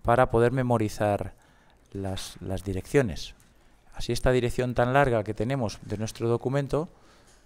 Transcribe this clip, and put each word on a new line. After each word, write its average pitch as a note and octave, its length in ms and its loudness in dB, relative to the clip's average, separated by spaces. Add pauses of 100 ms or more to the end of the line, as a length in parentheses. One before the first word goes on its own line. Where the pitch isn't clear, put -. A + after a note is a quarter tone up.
para A#2+ 300 4
poder A#2 200 4
memorizar A2 840 0 (580)
las, F#2+ 480 -8
las F#2+ 240 -6
direcciones. G2 720 -2 (580)
Así, - 200 -4
esta B2+ 200 2
dirección B2 420 0
tan B2 200 2
larga B2+ 280 4
que G2+ 120 -4
tenemos A#2 480 -2
de G#2 160 -8
nuestro A2 280 -4
documento, C3+ 640 0 (560)